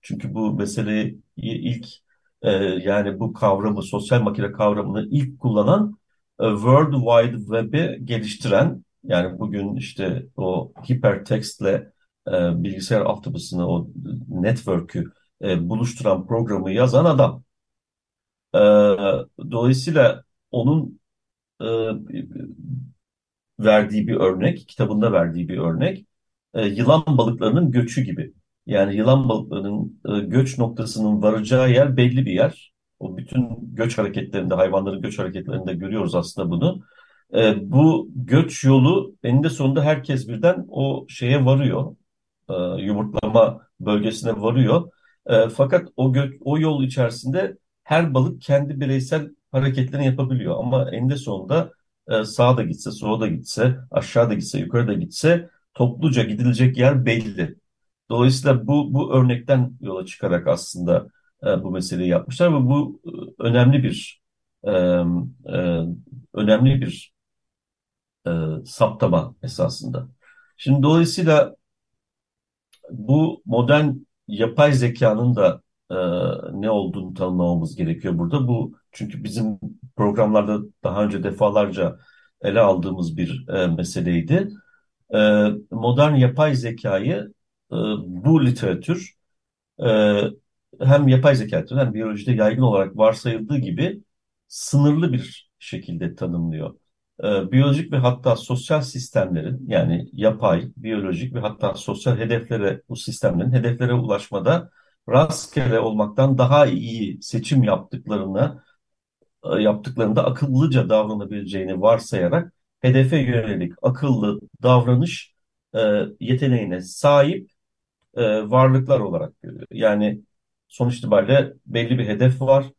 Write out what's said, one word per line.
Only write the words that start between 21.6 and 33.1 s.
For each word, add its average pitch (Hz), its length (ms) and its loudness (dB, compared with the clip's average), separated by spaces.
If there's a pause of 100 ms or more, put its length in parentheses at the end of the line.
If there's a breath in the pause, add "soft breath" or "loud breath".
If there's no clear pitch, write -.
e, 104 40 -8 (1900)
verdiği 104 480 2
bir - 80 -2
örnek, 92 520 0
kitabında 107 440 0
verdiği 85 360 0
bir 90 100 -6
örnek, 85 480 -2 (480)
e, 107 120 -2
yılan 123 400 2
balıklarının 123 640 2
göçü 123 320 0
gibi. 90 300 -6 (340)
Yani 101 300 0
yılan 127 320 4
balıklarının, 104 800 -6
e, 101 120 -2
göç 127 380 -2
noktasının 107 640 -2
varacağı 110 480 2
yer 131 260 4
belli 123 300 2
bir 95 60 -4
yer. 117 400 -2 (280)
O 92 160 -10